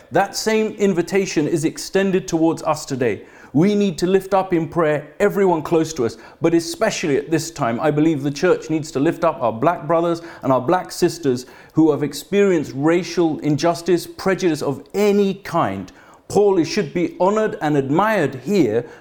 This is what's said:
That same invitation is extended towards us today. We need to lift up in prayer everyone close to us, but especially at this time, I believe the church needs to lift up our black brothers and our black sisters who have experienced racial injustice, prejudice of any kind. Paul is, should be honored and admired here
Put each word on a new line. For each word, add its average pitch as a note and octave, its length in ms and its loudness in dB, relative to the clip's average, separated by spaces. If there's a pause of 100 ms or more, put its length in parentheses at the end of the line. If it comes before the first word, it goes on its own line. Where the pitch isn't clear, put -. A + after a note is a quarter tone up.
(120)
That F3+ 240 0
same A3 380 0
invitation F3 720 0
is D#3 180 0
extended F#3 640 -2
towards D#3+ 360 0
us D3+ 200 -2
today. A#2+ 420 -4 (280)
We G3 220 4
need G3 240 0
to F3 80 -2
lift F#3+ 260 0
up F#3+ 200 0
in D#3+ 140 0
prayer D3+ 520 -2
everyone F#3 420 2
close D#3+ 320 0
to A#2+ 120 -2
us, G#2+ 120 -4 (240)
but E3 140 2
especially E3 640 0
at - 120 -4
this D#3 220 -2
time, A#2 280 -2
I D3+ 120 2
believe D3+ 320 2
the C#3+ 80 -2
church D#3+ 400 0
needs D#3 200 -4
to C#3 80 -2
lift D#3+ 240 0
up D#3+ 180 0
our A2+ 120 0
black D3+ 320 -2
brothers E3 380 0 (180)
and C3+ 100 0
our B2+ 80 2
black E3+ 320 -2
sisters C#3 540 -2 (280)
who D#3 180 4
have C3+ 100 0
experienced F3 720 0
racial E3 640 0
injustice, E3+ 680 0
prejudice F3+ 560 -2
of C3+ 200 -4 (120)
any G3+ 400 2
kind. G2+ 560 -4 (360)
Paul G3 300 4
is, D3+ 100 2
should D#3+ 240 -4
be - 280 -2
honored G#3 420 2
and D3+ 160 0
admired D#3 580 0
here B2 540 0 (120)